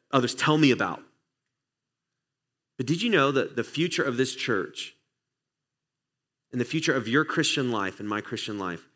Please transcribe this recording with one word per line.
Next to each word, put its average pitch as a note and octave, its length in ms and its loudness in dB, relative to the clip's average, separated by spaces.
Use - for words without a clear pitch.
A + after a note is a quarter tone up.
others B2 240 2
tell D#3 200 2
me D3+ 140 6
about. G2+ 320 -2
But B2 100 -2
did E3 140 0
you A#3 80 0
know D3 240 4
that A#2+ 240 0
the A#2 80 -2
future - 380 -2
of B2 160 -2
this B2+ 160 0
church - 600 -4
and B2 80 -2
the A#2+ 60 4
future D#3 280 0
of A#2 140 -2
your C#3 160 4
Christian C#3+ 480 0
life G2 280 -4
and G#2 80 -8
my G#2 120 -2
Christian G#2+ 380 -8
life F2+ 380 -6